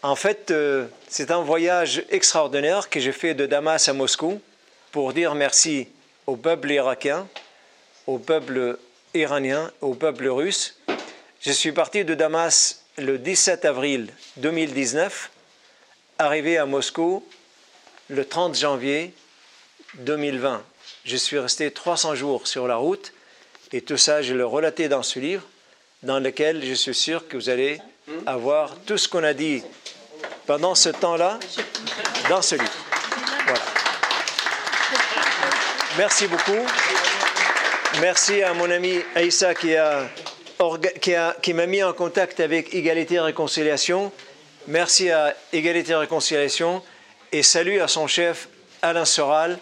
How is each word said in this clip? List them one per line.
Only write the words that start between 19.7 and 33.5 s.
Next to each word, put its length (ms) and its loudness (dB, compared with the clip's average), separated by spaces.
deux 220 -4
mille 220 -2
vingt. 220 -2
Je 140 -4
suis 220 -2
resté 320 -2
trois 260 -2
cents 160 0
jours 320 -2
sur 220 -2
la 80 2
route 360 -2
et 100 -6
tout 160 -4
ça, 240 4
je 140 -2
le 100 2
relatais 420 0
dans 140 2
ce 160 -6
livre, 240 -4
dans 160 -2
lequel 440 0
je 120 -4
suis 180 -2
sûr 340 -2
que 100 -10
vous 120 -4
allez 300 0
avoir 480 0
tout 140 -2
ce 80 2
qu'on 160 0
a 100 4
dit 300 -2
pendant 300 2
ce 140 4
temps-là 500 2
dans 140 2
ce 100 2
livre. 180 -2
Voilà. 160 0